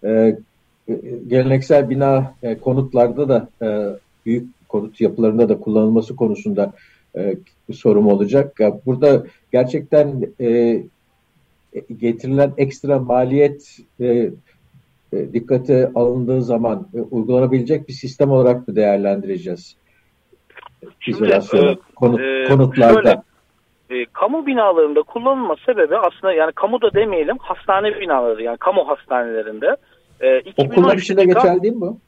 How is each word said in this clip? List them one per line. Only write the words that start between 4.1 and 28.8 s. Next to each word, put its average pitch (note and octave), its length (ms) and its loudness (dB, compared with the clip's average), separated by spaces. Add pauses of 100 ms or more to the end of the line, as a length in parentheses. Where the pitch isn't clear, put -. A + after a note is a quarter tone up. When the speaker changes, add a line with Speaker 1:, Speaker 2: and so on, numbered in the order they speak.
Speaker 1:
büyük A#2+ 220 -2 (220)
konut G#2+ 320 -6
yapılarında A2 480 2
da G#2+ 100 0
kullanılması A2 560 0
konusunda, G2+ 580 -4 (420)
e, F#2+ 200 -4 (340)
bir - 40 -10
sorum G#2+ 340 2
olacak. G#2 520 0
Ya G#2 140 2 (120)
burada C3 380 2 (280)
gerçekten, C#3 680 0 (200)
e, A#2 400 0 (1160)
getirilen C3 580 -2
ekstra C#3 420 -2
maliyet, B2+ 760 0 (220)
e, A#2+ 60 -4
e, A#2+ 260 0 (1000)
dikkate B2+ 600 0
alındığı B2 460 0
zaman, A2+ 520 -2
e, A#2 80 -8
uygulanabilecek B2+ 880 -2
bir C3 60 -12
sistem C3+ 380 -2
olarak B2 360 2
mı G2+ 80 -8
değerlendireceğiz? G2 1000 -2 (1200)
Speaker 2:
Şimdi, A#2 180 -6
Speaker 1:
İzolasyonu G2 540 2
Speaker 2:
e, - 40 0 (200)
Speaker 1:
konut-, A#2+ 260 0
Speaker 2:
e, C3+ 260 -2
Speaker 1:
konutlarda. C3+ 460 6 (960)
Speaker 2:
şöyle, B2+ 120 -6
e, A#2 120 -6
kamu C4+ 320 -2
binalarında F3 560 2
kullanılma A#3+ 540 -2 (100)
sebebi F#3+ 320 0
aslında, F#3+ 360 -2
yani D#3+ 180 0
kamu A3+ 300 -4
da G#3+ 120 0
demeyelim, G3+ 440 -2
hastane G3+ 600 -4
binaları, B2 440 -2
yani A#2 140 -6
kamu F3+ 300 -2